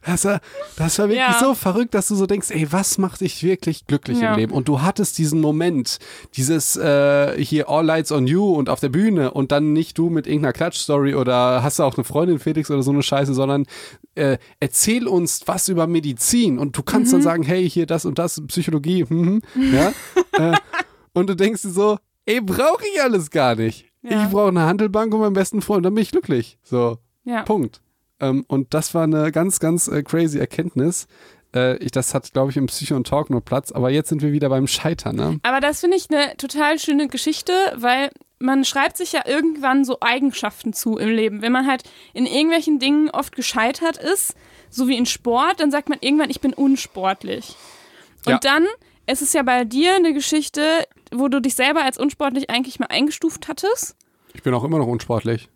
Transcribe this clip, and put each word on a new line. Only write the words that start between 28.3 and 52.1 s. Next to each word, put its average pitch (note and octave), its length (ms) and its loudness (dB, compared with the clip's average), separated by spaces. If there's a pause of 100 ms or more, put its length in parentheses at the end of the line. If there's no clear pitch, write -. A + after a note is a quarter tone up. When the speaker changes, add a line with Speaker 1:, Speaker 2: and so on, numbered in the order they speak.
Speaker 1:
und C3+ 260 -2
das D#3 200 -2
war E3 100 2
eine D#3 280 0
ganz, F3 260 0
ganz, E3+ 300 0
äh, D3 140 -2
crazy D#3+ 360 0
Erkenntnis. D#3+ 680 -2 (480)
Äh, B2+ 240 2
ich, - 120 -6
das - 220 -2
hat, - 220 -4
glaub C3+ 160 2
ich, C3 80 -4
im C3+ 80 0
Psycho - 300 -4
und B2 100 -2
Talk D3 240 -2
nur B2 100 2
Platz. - 320 -4
Aber B2+ 180 0
jetzt D3 200 0
sind D#3 100 0
wir D3 120 0
wieder D3 180 2
beim C3+ 160 2
Scheitern, D#3 500 -4
ne? D#3 260 -2
Speaker 2:
Aber C4 180 0
das D4 200 -2
finde F4 160 2
ich - 140 -4
eine C#4+ 260 0
total D4 420 -2
schöne C#4+ 300 0
Geschichte, D4+ 440 -4 (240)
weil B3+ 340 0 (280)
man C4 280 2
schreibt C#4 320 -2
sich F4+ 140 -6
ja D4+ 140 -2
irgendwann C#4 600 0
so B3 160 -4
Eigenschaften A#3 720 -2
zu - 240 -4
im G#3+ 100 -2
Leben. A3 320 0
Wenn A3+ 120 0
man C4 140 2
halt C4 180 -2 (280)
in B3 140 -2
irgendwelchen D#4 520 2
Dingen D4 320 2
oft - 240 -6
gescheitert C4 600 -2
ist, - 380 -4 (340)
so B3 200 -2
wie C4 100 2
in A#3+ 80 0
Sport, C#4 540 0
dann D4 100 4
sagt C#4+ 180 -2
man D4 140 0
irgendwann, C#4+ 280 2
"Ich - 120 -6
bin C4 100 0
unsportlich." G3 1040 -2 (720)
Und A#3+ 60 4
Speaker 1:
Ja. B3+ 60 4
Speaker 2:
dann, D4 280 4 (400)
es C4+ 160 -2
ist C#4 120 -2
ja D4 80 2
bei B3 220 2
dir D4 300 2
eine E4+ 180 4
Geschichte, D4 500 -2 (500)
wo C4 160 0
du C4+ 120 2
dich B3 140 -2
selber D4 300 0
als C4 140 -2
unsportlich C#4 520 -2